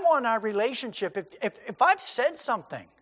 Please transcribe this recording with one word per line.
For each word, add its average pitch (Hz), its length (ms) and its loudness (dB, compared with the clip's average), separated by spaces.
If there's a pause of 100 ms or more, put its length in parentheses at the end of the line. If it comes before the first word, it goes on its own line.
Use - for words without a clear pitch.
want 294 240 4
our 226 120 2
relationship, 214 800 -2
if, 185 240 -8
if, - 260 -4
if 233 140 -8
I've 370 200 6
said 294 360 -2
something 185 500 -6 (140)